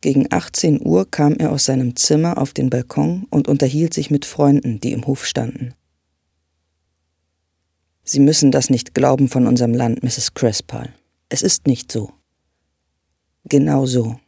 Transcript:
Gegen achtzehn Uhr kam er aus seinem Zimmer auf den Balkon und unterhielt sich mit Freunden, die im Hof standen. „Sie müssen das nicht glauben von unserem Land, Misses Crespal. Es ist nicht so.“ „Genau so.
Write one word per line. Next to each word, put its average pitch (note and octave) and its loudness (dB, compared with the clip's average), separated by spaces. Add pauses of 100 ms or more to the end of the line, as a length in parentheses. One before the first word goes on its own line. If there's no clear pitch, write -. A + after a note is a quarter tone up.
Gegen C3+ 0
achtzehn - 0
Uhr F3+ 0
kam D3+ 2
er D3+ -2
aus D3 -2
seinem C3 -2
Zimmer D#3+ 0
auf C#3 -4
den C3 -2
Balkon D3+ -2
und C#3+ 0
unterhielt D3 0
sich D3+ -4
mit C#3+ -2
Freunden, C#3 2
die - -4
im A#2 -6
Hof C3+ -4
standen. B2 -6 (2250)
„Sie - -2
müssen C#3+ 6
das C#3 2
nicht - -2
glauben C3+ 2
von B2 2
unserem A#2+ 2
Land, A#2+ -2
Misses A#2+ -4
Crespal. A#2+ -4 (360)
Es - -4
ist - 0
nicht C3 -2
so.“ G#2 -8 (1300)
„Genau C#3+ 2
so. B2 -2